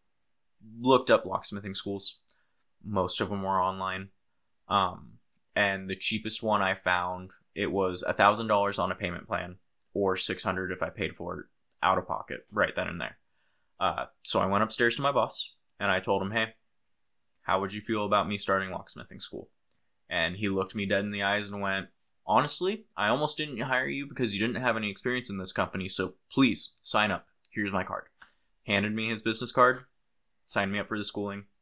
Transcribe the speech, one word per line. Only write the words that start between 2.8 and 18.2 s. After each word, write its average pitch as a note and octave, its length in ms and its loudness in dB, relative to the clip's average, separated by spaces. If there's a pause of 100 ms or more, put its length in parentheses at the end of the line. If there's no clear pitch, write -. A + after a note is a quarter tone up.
Most F#2+ 380 0
of G#2+ 80 0
them G2+ 140 -4
were F#2+ 180 2
online. F#2+ 500 -2 (580)
Um, F#2 500 0 (360)
and G2 340 2
the F#2+ 60 -2
cheapest - 480 -4
one G#2+ 200 2
I F#2+ 120 2
found, F2+ 560 0 (240)
it G2 120 0
was F#2 360 0
a - 120 0
thousand A2 320 6
dollars G2+ 320 4
on F#2 120 0
a F2+ 40 -2
payment F2+ 320 -6
plan, F2+ 320 -6 (340)
or F#2+ 240 2
six - 280 -2
hundred F#2 280 -2
if F2 100 -4
I E2+ 60 -2
paid E2+ 260 -4
for F2 260 -8
it - 60 -16 (360)
out F#2 160 4
of F2+ 100 -6
pocket - 420 -6
right G2+ 240 2
then F2+ 140 -2
and E2+ 120 -6
there. - 180 -8 (600)
Uh, D#2+ 280 0 (160)
so - 180 0
I G2 60 2
went G2+ 180 4
upstairs A#2 320 0
to C#3+ 60 -4
my C#3+ 100 0
boss, B2 400 0 (260)
and G2+ 120 0
I F#2+ 100 4
told F#2+ 220 2
him, G2 80 -2
"Hey, A2 240 -2 (880)
how F#2+ 180 2
would G2 140 -4
you G#2+ 80 -8
feel G#2+ 240 -2
about G2+ 220 2